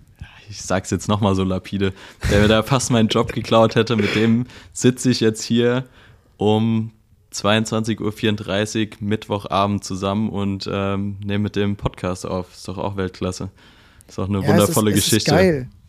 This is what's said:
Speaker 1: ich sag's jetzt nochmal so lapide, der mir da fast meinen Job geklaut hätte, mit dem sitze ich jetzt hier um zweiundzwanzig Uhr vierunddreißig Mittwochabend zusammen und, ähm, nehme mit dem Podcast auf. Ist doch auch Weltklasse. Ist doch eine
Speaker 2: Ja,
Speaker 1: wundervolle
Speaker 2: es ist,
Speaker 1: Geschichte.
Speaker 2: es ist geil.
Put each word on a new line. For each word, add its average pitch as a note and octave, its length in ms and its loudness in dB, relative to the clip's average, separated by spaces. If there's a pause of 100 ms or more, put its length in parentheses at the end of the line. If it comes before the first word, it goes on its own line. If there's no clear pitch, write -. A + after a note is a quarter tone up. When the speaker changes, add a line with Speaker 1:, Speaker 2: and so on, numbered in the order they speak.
(480)
Speaker 1:
ich - 140 -16
sag's F#2 280 -4
jetzt F#2 160 -2
nochmal G2+ 300 2
so F#2+ 80 0
lapide, F#2+ 480 -2 (380)
der G#2 100 4
mir G#2 80 6
da A2 160 4
fast - 260 0
meinen A2+ 180 4
Job A2+ 240 0
geklaut A2+ 440 2
hätte, A2+ 180 2
mit G#2 220 0
dem A2+ 300 2 (260)
sitze B2+ 380 2
ich A#2+ 100 2
jetzt A2 240 0
hier A#2+ 400 0 (540)
um A2 520 0 (400)
zweiundzwanzig A2 680 0
Uhr G#2+ 120 -2
vierunddreißig G#2+ 880 -2
Mittwochabend G2+ 840 -2
zusammen G2 460 -4
und, G2 420 -6
ähm, G2 500 -4
nehme G2+ 220 -4
mit G2+ 120 -4
dem G2+ 200 0
Podcast - 500 -6
auf. F#2 280 -6
Ist - 120 -20
doch F#2 120 -12
auch G2 180 -6
Weltklasse. F#2 540 -6 (580)
Ist - 100 -20
doch F#2+ 100 -4
eine G2 120 0
Speaker 2:
Ja, F#2+ 80 -4
Speaker 1:
wundervolle G#2+ 420 4
Speaker 2:
es G2+ 80 2
ist, G2+ 60 2
Speaker 1:
Geschichte. A2+ 260 2
Speaker 2:
es D3 60 6
ist - 20 6
geil. D#3+ 300 2 (200)